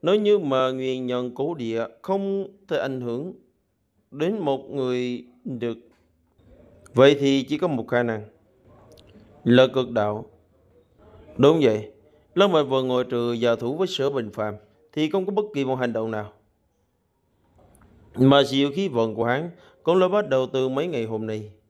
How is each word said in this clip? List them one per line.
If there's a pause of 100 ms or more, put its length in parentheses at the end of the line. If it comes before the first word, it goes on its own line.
Nếu
như
mà
nguyên
nhân
cổ
địa (160)
không (200)
thể
ảnh
hưởng (760)
đến
một
người (200)
được, (1160)
vậy
thì
chỉ
có
một
khả
năng (1200)
là
cực
đạo. (1080)
Đúng
vậy, (440)
Lâm
Bạch
Vận
ngoại
trừ
giao
thủ
với
Sở
Bình
Phàm (380)
thì
không
có
bất (100)
kỳ
một
hành
động
nào. (1800)
Mà
diệu
khí
vận
của
hắn (380)
cũng
là
bắt
đầu
từ
mấy
ngày
hôm
nay. (200)